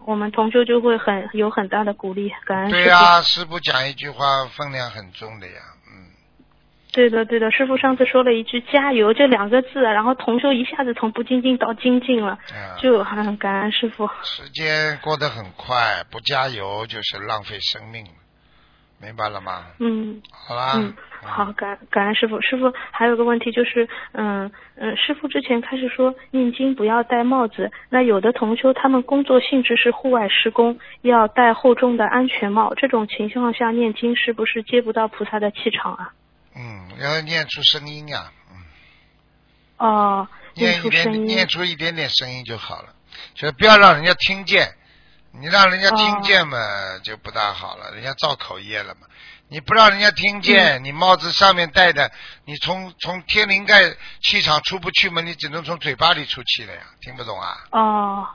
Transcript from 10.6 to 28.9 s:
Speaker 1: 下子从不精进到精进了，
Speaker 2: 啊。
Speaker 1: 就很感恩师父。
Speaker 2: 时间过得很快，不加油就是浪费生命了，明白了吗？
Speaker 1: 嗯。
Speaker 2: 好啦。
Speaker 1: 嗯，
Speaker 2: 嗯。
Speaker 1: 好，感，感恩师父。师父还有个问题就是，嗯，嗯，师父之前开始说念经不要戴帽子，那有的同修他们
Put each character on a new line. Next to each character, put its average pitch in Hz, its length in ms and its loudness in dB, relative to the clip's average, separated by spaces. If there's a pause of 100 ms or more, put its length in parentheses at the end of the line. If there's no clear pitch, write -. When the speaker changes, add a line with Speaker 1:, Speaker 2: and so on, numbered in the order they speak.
Speaker 1:
下 277 200 -6
子 240 100 -4
从 220 180 -4
不 233 100 -6
精 254 200 0
进 254 160 2
到 226 160 -2
精 247 260 2
进 247 220 0
了， 196 160 -6 (140)
Speaker 2:
啊。 - 280 -14
Speaker 1:
就 226 240 4
很 208 320 -4
感 196 260 -4
恩 214 100 -2
师 226 180 -2
父。 208 180 -6 (140)
Speaker 2:
时 - 280 -10
间 156 520 -2
过 156 160 -4
得 147 100 -2
很 113 240 -10
快， 113 580 -2
不 110 100 -14
加 131 280 -2
油 104 380 -8
就 110 160 -12
是 - 160 -10
浪 107 240 -6
费 101 180 -14
生 110 280 -8
命 113 160 -18
了， 87 80 -20 (840)
明 107 180 -18
白 107 120 -4
了 101 120 -8
吗？ 90 260 -10 (140)
Speaker 1:
嗯。 220 500 -4
Speaker 2:
好 - 240 -14
啦。 123 220 -2
Speaker 1:
嗯， 208 180 -4 (300)
Speaker 2:
嗯。 - 40 -14
Speaker 1:
好， 208 260 -4
感， 202 220 -8 (140)
感 202 160 0
恩 214 80 -2
师 226 140 0
父。 214 120 -6
师 254 160 -2
父 254 160 0 (200)
还 233 140 0
有 233 100 2
个 233 80 0
问 240 160 2
题 240 100 -4
就 240 140 0
是， 233 240 -2 (240)
嗯， 202 400 -6 (240)
嗯， 214 200 -6
师 - 180 -2
父 294 120 -8
之 277 160 -4
前 233 180 0
开 262 160 -10
始 254 120 -4
说 262 260 0 (160)
念 247 220 0
经 262 240 -2
不 214 80 -2
要 226 180 2
戴 240 220 0
帽 247 240 2
子， 196 240 -6 (160)
那 254 140 2
有 214 180 4
的 214 120 4
同 226 240 -2
修 262 160 2
他 262 160 0
们 254 140 4